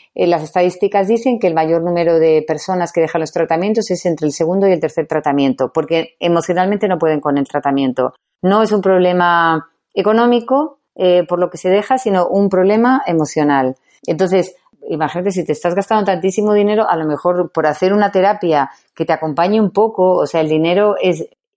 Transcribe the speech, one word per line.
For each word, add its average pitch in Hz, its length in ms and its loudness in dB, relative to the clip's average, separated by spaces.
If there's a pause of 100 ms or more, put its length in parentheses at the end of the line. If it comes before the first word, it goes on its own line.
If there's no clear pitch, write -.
(140)
eh, - 140 0
las 170 160 0
estadísticas 185 640 0
dicen 233 320 0
que 196 80 0
el 165 80 -2
mayor 160 260 0
número 170 380 0
de 160 280 4
personas 170 440 -4
que 170 100 0
dejan 165 200 -2
los 156 100 -6
tratamientos 180 580 -2
es 180 160 -4
entre 156 220 -2
el 147 40 -2
segundo 185 360 0
y 190 60 4
el 170 60 0
tercer 151 280 -4
tratamiento, 139 680 0
porque 165 460 -2
emocionalmente 180 680 0
no 185 120 -2
pueden 156 200 0
con 143 200 -2
el 139 80 -2
tratamiento. 139 680 -2 (280)
No 196 220 2
es 208 80 0
un 208 100 2
problema 175 840 2 (260)
económico, 240 840 0 (160)
eh, 180 320 2
por 175 120 -2
lo 180 100 0
que 180 80 -14
se 180 120 -4
deja, 202 280 2
sino 190 320 0
un 202 180 2
problema 214 580 2
emocional. 147 720 0 (320)
Entonces, 180 480 0 (320)
imagínate, 165 440 -4
si 180 120 -4
te 156 80 -2
estás 170 240 -4
gastando 202 300 0
tantísimo 190 480 0
dinero, 208 360 2
a 175 60 0
lo 160 100 -2
mejor 175 460 -2
por 156 160 0
hacer 165 240 0
una 202 220 2
terapia 180 560 0 (260)
que - 80 -4
te 160 80 -2
acompañe 160 480 0
un 208 120 2
poco, 196 440 2
o 156 100 0
sea, 165 140 -2
el 156 80 0
dinero 175 540 2
es 160 260 0 (300)